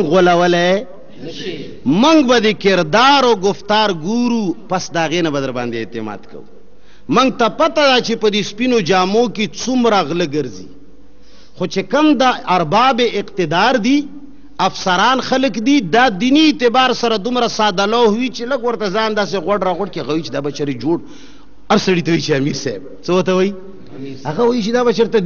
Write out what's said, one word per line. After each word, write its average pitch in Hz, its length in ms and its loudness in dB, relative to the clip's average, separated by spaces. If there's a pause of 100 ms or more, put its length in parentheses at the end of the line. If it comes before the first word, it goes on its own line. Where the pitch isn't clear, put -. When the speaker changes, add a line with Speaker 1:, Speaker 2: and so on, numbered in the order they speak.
(120)
Speaker 1:
غولولی 175 600 4 (520)
Speaker 2:
نشي. 165 300 -10 (480)
Speaker 1:
موږ 320 160 6 (100)
به 247 80 6 (100)
د - 20 4 (160)
کردار 202 600 4
او 233 100 6 (120)
گفتار 208 440 0
ګورو، 220 540 -2 (240)
پس 180 220 -4
د 170 60 -4
هغې 165 260 0
نه 160 80 0
به 143 100 -2
در 131 120 -4
باندې 120 240 -4
اعتماد 107 540 -8
کوو. - 140 -16 (640)
موږ 262 200 4 (100)
ته 226 100 4
پته 302 420 0
ده 254 60 4 (100)
چې 220 160 -2
په 214 120 4
دې 208 160 0
سپینو 240 300 0
جامو 185 480 2
کې 202 160 -4 (180)
څومره 233 360 2 (100)
غله 170 180 -2
ګرځي، 131 420 -6 (880)
خو 180 100 -4
چې 185 140 -4 (120)
کم 294 220 4
د 233 80 2 (340)
ارباب 220 500 2
اقتدار 196 680 0
دي، 247 220 2 (600)
افسران 190 640 2
خلک 254 380 0
دي، 269 220 4
دا 226 280 4
دیني 254 380 2
اعتبار 247 460 2
سره 226 240 0
دومره 240 320 0
ساده 202 380 0
لوح 233 260 4
وي 240 160 -2
چې 185 220 -10
لږ 262 140 -2
ورته 214 260 -2
ځان 220 260 -2
داسې 196 280 -2
غوړ 202 220 0
را 185 120 0
غوړ 196 100 -4
کړي، 170 120 -8
هغه 131 120 -4
وایي 156 100 -2
چې - 80 -10
دا 139 100 -4
به 143 100 -4
چېرې 143 320 -4
جوړ. 156 160 0 (720)
هر 214 80 6
سړي 180 240 0
ته 151 80 -2
وایي 147 120 0
چې 151 180 -2
امیر 143 140 -2
صاحب. 101 280 -8 (220)
څه 170 60 -4
ورته 185 240 2
وایي؟ 190 180 2 (460)
Speaker 2:
امیر 135 180 -12
صاحب. 131 100 -12
Speaker 1:
هغه 156 220 -2
وایي 240 140 0
چې 220 100 -2
دا 247 120 2
به 240 80 2
چېرته 214 340 2